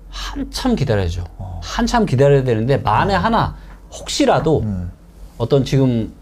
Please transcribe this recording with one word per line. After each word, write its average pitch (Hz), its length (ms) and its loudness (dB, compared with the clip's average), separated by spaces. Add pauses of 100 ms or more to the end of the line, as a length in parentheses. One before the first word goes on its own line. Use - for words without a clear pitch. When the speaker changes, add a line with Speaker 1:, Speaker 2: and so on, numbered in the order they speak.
(100)
Speaker 1:
한참 - 640 -4
기다려야죠. 90 500 -2 (140)
Speaker 2:
어. - 240 -12
Speaker 1:
한참 233 420 0
기다려야 139 380 4
되는데 123 360 0
만에 131 360 2
Speaker 2:
어. 185 40 2
Speaker 1:
하나 190 360 0 (420)
혹시라도 156 680 2
Speaker 2:
음. 92 280 -4 (480)
Speaker 1:
어떤 123 260 2
지금, 127 580 2